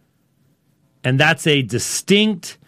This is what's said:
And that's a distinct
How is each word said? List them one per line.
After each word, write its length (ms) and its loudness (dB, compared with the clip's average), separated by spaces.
And 160 0
that's 260 0
a 160 2
distinct 960 -2